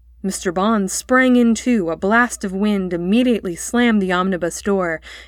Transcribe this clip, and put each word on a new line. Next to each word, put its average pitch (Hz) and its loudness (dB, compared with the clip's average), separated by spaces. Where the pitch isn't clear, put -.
Mister 190 -4
Bonds 196 0
sprang 254 2
in 233 4
too. 214 0
A 160 -4
blast 233 0
of 190 -4
wind 190 -2
immediately 196 0
slammed 233 0
the 185 0
omnibus 180 -2
door, 180 -2